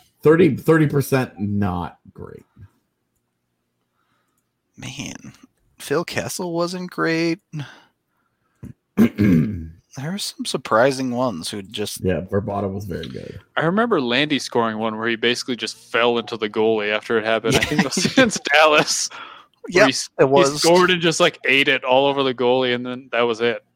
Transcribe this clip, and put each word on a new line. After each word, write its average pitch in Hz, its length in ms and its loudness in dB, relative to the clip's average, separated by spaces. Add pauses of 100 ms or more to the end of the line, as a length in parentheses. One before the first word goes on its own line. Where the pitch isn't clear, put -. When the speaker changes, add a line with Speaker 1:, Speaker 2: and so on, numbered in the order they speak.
(220)
Speaker 1:
Thirty, 160 340 6
thirty 160 320 4
percent, 139 500 -2
not 98 600 -4 (140)
great. - 320 -20 (2250)
Speaker 2:
Man, - 560 -14 (460)
Phil 160 260 -4
Kessel - 480 -6
wasn't 175 380 -6
great. 165 480 -2 (1600)
Speaker 1:
<clears throat> 92 720 2 (260)
Speaker 2:
There 143 140 -8
are 196 60 -10
some - 260 -10
surprising 131 680 0
ones 120 360 -4
who 104 140 -8
just 101 420 -8
Speaker 1:
Yeah, 92 160 0
Verbata 98 500 -4
was 101 140 -8
very 85 240 -10
good. - 320 -14 (160)
Speaker 3:
I 131 80 -2
remember 208 340 2
Landy 135 400 0
scoring 113 380 -2
one 110 220 -4
where 113 100 -2
he 117 80 0
basically 120 400 -2
just 110 180 -8 (160)
fell 120 280 2
into 113 180 -6
the 107 140 -4
goalie 107 440 0
after 113 220 -2
it 107 80 0
happened. 113 320 0
I - 40 2
think - 200 -2
it - 140 -2
was 180 100 -2
Speaker 2:
<laughs> 156 80 -2
Speaker 3:
against 254 400 2
Dallas. 151 560 4 (540)
Where - 80 -14
Speaker 2:
Yep, 190 160 6
Speaker 3:
he 269 60 2
s-, - 180 -8 (100)
Speaker 2:
it 147 80 6
was. 139 240 4
Speaker 3:
he 151 60 -6
scored 175 320 6
and 180 100 0
just, 160 180 0
like, 175 280 2
ate 139 220 4
it 131 140 0
all 135 260 4
over 139 140 0
the 131 120 0
goalie, 123 400 2
and 123 100 -6
then 127 260 -12
that 117 120 0
was 117 180 -2
it. 117 240 -2 (120)